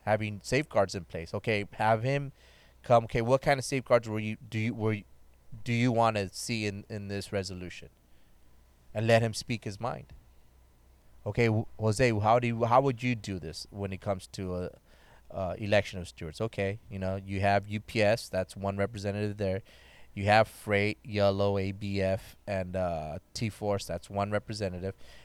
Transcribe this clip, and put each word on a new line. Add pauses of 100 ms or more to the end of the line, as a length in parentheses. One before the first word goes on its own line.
having
safeguards
in
place.
Okay,
have
him (500)
come.
Okay,
what
kind
of
safeguards
were
you, (120)
do
you,
were
you, (600)
do
you
wanna
see
in,
in
this
resolution? (1000)
And
let
him
speak
his
mind. (1200)
Okay,
w-, (120)
Jose, (100)
how
do
you,
how
would
you
do
this
when
it
comes
to
a, (600)
uh,
election
of
stewards?
Okay, (100)
you
know,
you
have
U
P
S,
that's
one
representative
there. (540)
You
have
freight,
Yellow,
A
B
F, (120)
and,
uh, (160)
T-Force,
that's
one
representative. (300)